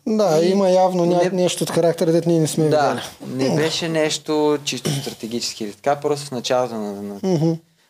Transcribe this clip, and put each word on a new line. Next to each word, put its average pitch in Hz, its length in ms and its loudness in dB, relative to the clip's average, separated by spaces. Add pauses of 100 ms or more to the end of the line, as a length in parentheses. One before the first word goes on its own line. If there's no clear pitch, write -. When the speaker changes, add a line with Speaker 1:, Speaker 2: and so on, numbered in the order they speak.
Speaker 1:
Да, 202 360 2
Speaker 2:
И 180 60 2
Speaker 1:
има 190 200 4
явно 185 360 4
ня-, 175 280 2
Speaker 2:
не 180 100 2
Speaker 1:
нещо 170 200 0
от 156 60 -2
характера, 165 420 2
дето 165 180 2
ние 170 100 4
не 156 80 2
сме 156 220 0
Speaker 2:
Да, 139 320 2 (260)
Speaker 1:
видели. 131 220 -2
Speaker 2:
не 170 60 0
беше 160 340 -2
нещо 151 760 0
чисто 131 260 -4
стратегически 117 720 -6
или 101 100 -8
така, 143 220 -2
просто 143 320 -4
в - 40 -18
началото 127 440 -2
на, 104 260 -6
на, 101 220 -10
Speaker 1:
Мгм. 165 280 2 (380)